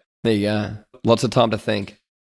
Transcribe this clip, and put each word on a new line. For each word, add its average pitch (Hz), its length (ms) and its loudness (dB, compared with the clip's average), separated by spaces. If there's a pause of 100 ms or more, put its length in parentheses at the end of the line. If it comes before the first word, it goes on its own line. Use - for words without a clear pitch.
(220)
There 113 100 2
you 101 140 2
go. 107 300 -4 (280)
Lots 113 200 2
of 110 60 -2
time 117 200 2
to 107 80 -2
think. 104 400 -6 (340)